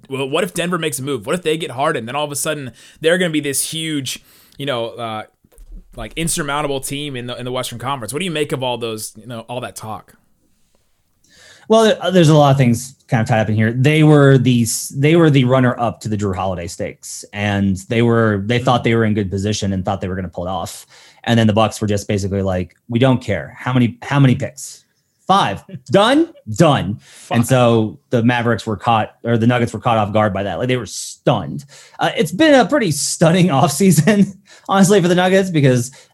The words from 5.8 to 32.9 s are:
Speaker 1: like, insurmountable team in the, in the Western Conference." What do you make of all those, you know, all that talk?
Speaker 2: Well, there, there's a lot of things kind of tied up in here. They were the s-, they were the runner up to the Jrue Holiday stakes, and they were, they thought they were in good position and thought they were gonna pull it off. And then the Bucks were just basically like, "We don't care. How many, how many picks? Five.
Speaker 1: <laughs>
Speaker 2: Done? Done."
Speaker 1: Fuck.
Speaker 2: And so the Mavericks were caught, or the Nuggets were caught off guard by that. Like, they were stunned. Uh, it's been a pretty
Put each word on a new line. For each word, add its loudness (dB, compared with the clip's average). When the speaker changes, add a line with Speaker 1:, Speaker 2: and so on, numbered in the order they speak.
Speaker 1:
like, -14
insurmountable -4
team -8
in -10
the, -10
in -10
the -6
Western -6
Conference." -8
What -6
do -6
you -6
make -4
of -4
all -4
those, -10
you -20
know, -12
all -10
that -12
talk? -14
Speaker 2:
Well, 4
there, 0
there's 6
a 6
lot 6
of 2
things 0
kind 0
of -2
tied 2
up -2
in -2
here. 0
They 2
were 6
the 4
s-, -4
they 2
were 6
the 4
runner 2
up -4
to -10
the -2
Jrue -2
Holiday -6
stakes, -12
and -2
they 0
were, 2
they 0
thought 0
they 2
were 2
in 0
good -2
position -4
and -4
thought -4
they -6
were -6
gonna -8
pull -10
it -6
off. -10
And 2
then 4
the 4
Bucks 0
were -2
just -2
basically -2
like, -4
"We 0
don't 4
care. -6
How -6
many, 2
how -2
many 6
picks? -10
Five. 0
Speaker 1:
<laughs> -20
Speaker 2:
Done? 4
Done." 2
Speaker 1:
Fuck. -10
Speaker 2:
And 2
so 2
the 0
Mavericks 0
were -4
caught, 0
or 0
the 0
Nuggets 2
were -10
caught 0
off 0
guard 2
by -4
that. -6
Like, -4
they -2
were -8
stunned. -6
Uh, -2
it's -2
been 4
a 4
pretty 0